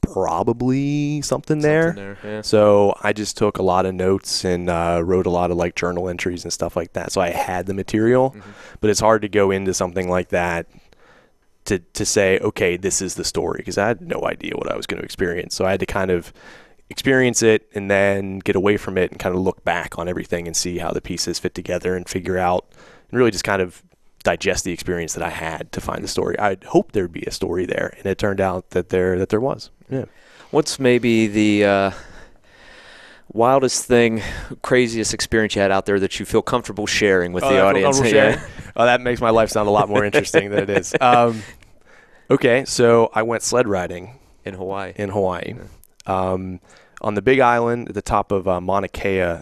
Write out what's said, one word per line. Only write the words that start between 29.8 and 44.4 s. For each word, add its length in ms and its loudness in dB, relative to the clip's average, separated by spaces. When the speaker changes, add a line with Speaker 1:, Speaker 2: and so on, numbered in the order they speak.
Speaker 1:
Yeah. 160 -6
Speaker 2:
What's 280 0
maybe 480 4
the, 380 4
uh, 260 2
wildest 520 4
thing, 360 4
craziest 520 2
experience 420 0
you 60 2
had 100 4
out 140 0
there 140 2
that 200 -2
you 60 -6
feel 160 2
comfortable 440 -4
sharing 480 2
with 100 -2
Speaker 1:
Oh, 60 2
Speaker 2:
the 60 4
Speaker 1:
I 40 4
feel 80 6
Speaker 2:
audience? 300 4
Speaker 1:
comfortable 200 4
Speaker 2:
<laughs> 60 6
Yeah. 120 4
Speaker 1:
sharing? 160 -10
Oh, 100 2
that 160 4
makes 200 -2
my 80 2
life 200 4
sound 180 0
a 40 2
lot 180 4
more 140 2
interesting 480 0
than 80 0
it 100 -4
is. 280 -2
Speaker 2:
<laughs> 40 -4
Speaker 1:
Um, 400 4
okay, 360 4
so 480 4
I 100 0
went 200 -4
sled 240 0
riding 520 -6